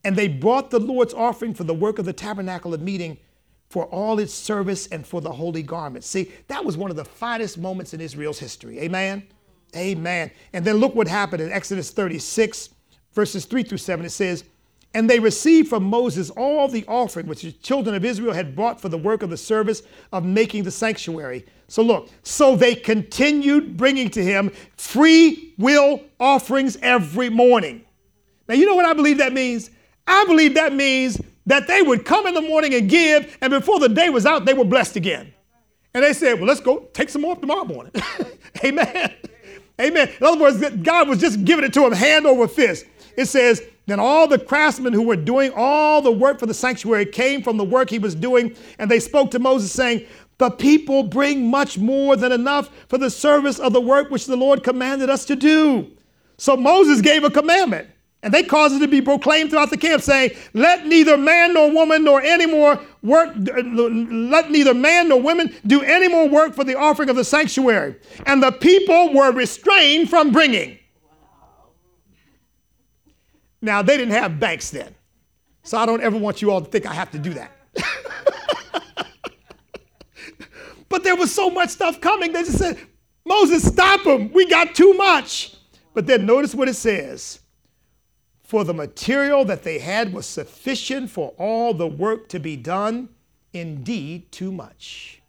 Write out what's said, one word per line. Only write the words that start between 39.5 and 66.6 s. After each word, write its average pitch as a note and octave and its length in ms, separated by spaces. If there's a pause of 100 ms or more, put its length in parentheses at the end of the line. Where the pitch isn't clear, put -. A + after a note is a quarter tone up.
Amen. D4 280 (100)
In B3 60
other E4 140
words, C#4 200
that A3+ 240
God D#4+ 260
was A3 100
just G#3 240
giving D4+ 220
it B3+ 80
to D4 80
them B3 100
hand D4+ 340
over B3+ 220
fist. G#3 380 (320)
It B3+ 80
says, A#3+ 360 (260)
"Then G3+ 120
all D4+ 280
the C#4+ 120
craftsmen C4 540
who G#3+ 80
were A3+ 140
doing B3 400
all D4+ 460
the B3+ 100
work C4 280
for A#3+ 60
the A3 80
sanctuary A3 520
came B3+ 360
from A3 160
the G3+ 80
work B3+ 240
he A3 100
was G3 160
doing, A#3 400 (240)
and G#3 100
they A#3 100
spoke C#4 320
to B3 80
Moses, B3+ 320
saying, A#3+ 340 (320)
'The B3 140
people C#4 520
bring B3+ 460
much C#4 280
more C4+ 380
than B3 160
enough C#4+ 380 (200)
for B3+ 80
the C4 120
service C#4+ 500
of B3 140
the B3 80
work C#4 300
which B3+ 160
the B3+ 100
Lord C4+ 260
commanded C4 460
us C#4 160
to C#4+ 100
do.'" D4+ 560 (460)
So C4+ 180
Moses D4 460
gave D4 220
a C#4+ 60
commandment, D4+ 600 (340)
and G#3+ 100
they F4 100
caused D4+ 320
it C#4 40
to D4 80
be C#4 140
proclaimed D4+ 500
throughout D4+ 180
the D4 80
camp, D#4 240
saying, C4+ 300 (220)
"Let D4+ 340
neither D#4+ 280
man E4+ 380
nor D4+ 160
woman D#4 340
nor C#4 180
any E4 260
more D4 340 (220)
work, D#4+ 320
let A#3 1120
neither C#4+ 240
man D#4+ 360
nor B3+ 120
women E4 340 (120)
do C#4 160
any F4+ 240
more E4 200
work D4+ 280
for C4+ 80